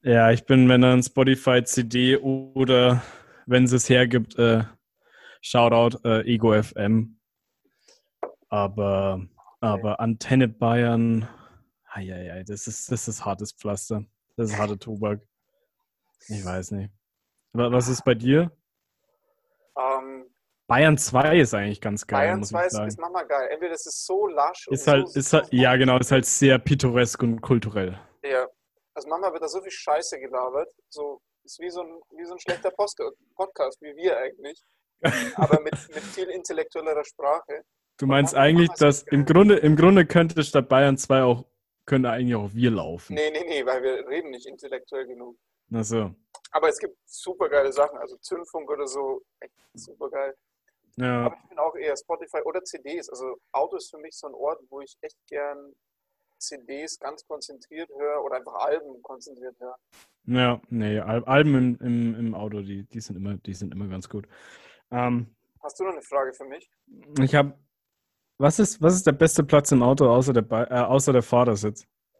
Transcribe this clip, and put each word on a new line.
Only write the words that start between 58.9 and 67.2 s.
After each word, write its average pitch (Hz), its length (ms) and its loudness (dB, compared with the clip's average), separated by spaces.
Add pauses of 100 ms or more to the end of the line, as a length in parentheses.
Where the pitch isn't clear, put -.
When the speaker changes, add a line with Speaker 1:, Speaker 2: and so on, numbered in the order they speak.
Speaker 2:
konzentriert 127 580 -20
höre. 127 160 -16 (500)
Speaker 1:
Ja, 123 440 0
nee, 107 300 -4
Al-, 110 260 -4
Alben 143 300 4
im, 127 260 0
im, 120 340 -2
im 113 200 -6
Auto, 104 260 -8
die, 98 240 -12
die 113 160 -14
sind 101 140 -16
immer, 98 220 -8
die 98 180 -14
sind 92 180 -12
immer 98 140 -10
ganz 92 200 -12
gut. 101 200 -14 (640)
Ähm, 123 440 -4 (280)
Speaker 2:
Hast - 160 -14
du 190 60 -6
noch 190 80 -6
eine 147 100 -14
Frage 135 300 -4
für 135 120 -18
mich? 131 240 -20 (500)
Speaker 1:
ich 131 140 2